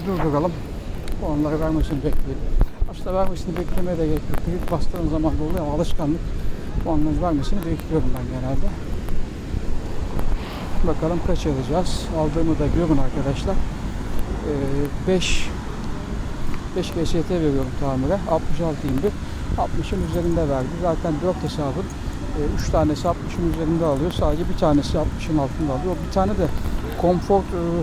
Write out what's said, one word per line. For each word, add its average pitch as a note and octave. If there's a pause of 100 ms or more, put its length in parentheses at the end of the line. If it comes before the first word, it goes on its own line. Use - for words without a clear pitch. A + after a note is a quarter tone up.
durduralım. D#3+ (680)
Puanları D3+
vermesini D#3
bekleyelim. C3+ (480)
Aslında F3+
vermesini F#3
beklemeye F3+
de D#3+
gerek D3+
yok. -
Klip F3
bastığın E3
zaman D#3
da D#3
oluyor D#3+
ama D3
alışkanlık. D#3 (640)
Puanları D3+
vermesini E3+
bekliyorum D#3+
ben B2+
genelde. C3+ (2250)
Bakalım D#3+
kaç F#3
alacağız. D3 (140)
Aldığımı D#3
da -
görün D#3+
arkadaşlar. C#3
Ee, -
beş, F3+ (1300)
beş F3+
G E3
S E3
T F3+
veriyorum C#3
tamire. C#3 (180)
Altmış D#3+
altı D#3
yirmi C3+
bir. G3+ (500)
Altmışın F3
üzerinde E3+
verdi. C3+ (140)
Zaten D#3 (100)
dört F3+
hesabın, D3 (520)
e, - (200)
üç -
tanesi D3+
altmışın E3+
üzerinde D#3+
alıyor. D3+
Sadece D3+
bir -
tanesi D3+
altmışın D#3
altında C#3
alıyor. D#3+ (120)
Bir -
tane F#3+
de F#3 (540)
konfor, F3+
e, F3+ (200)